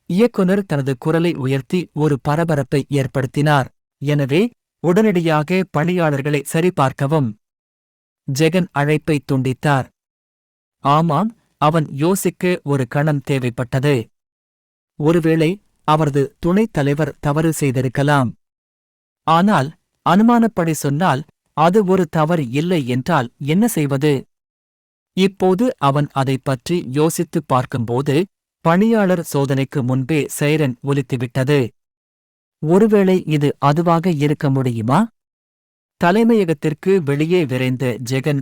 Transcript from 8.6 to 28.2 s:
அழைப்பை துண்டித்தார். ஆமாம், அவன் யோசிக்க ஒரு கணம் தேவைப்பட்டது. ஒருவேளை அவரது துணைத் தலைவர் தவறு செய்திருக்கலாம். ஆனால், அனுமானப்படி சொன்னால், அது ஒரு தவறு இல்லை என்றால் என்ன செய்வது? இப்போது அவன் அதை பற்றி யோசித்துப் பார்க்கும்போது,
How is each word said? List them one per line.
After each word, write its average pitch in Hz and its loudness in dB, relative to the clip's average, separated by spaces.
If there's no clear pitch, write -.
அழைப்பை 147 -2
துண்டித்தார். 131 0
ஆமாம், 160 0
அவன் 151 0
யோசிக்க 180 -2
ஒரு 135 -2
கணம் 147 -2
தேவைப்பட்டது. 131 -2
ஒருவேளை 160 0
அவரது 147 0
துணைத் 202 0
தலைவர் 143 -2
தவறு 156 -2
செய்திருக்கலாம். 135 0
ஆனால், 165 2
அனுமானப்படி 220 2
சொன்னால், 147 -2
அது 180 4
ஒரு 185 2
தவறு 156 0
இல்லை 151 -2
என்றால் 127 -2
என்ன 170 0
செய்வது? 143 0
இப்போது 190 0
அவன் 143 0
அதை 135 -2
பற்றி 147 -4
யோசித்துப் 160 -2
பார்க்கும்போது, 131 -2